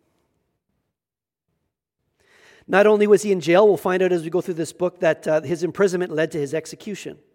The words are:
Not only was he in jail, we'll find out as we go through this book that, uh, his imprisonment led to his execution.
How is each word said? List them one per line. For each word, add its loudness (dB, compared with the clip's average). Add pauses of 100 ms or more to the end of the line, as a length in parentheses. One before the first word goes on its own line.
(2750)
Not 4
only 4
was 4
he -6
in 0
jail, 4
we'll 4
find -2
out 0
as -2
we -10
go -2
through -8
this -8
book -6
that, -2
uh, 0
his -6
imprisonment -2
led -2
to -6
his -6
execution. -12 (160)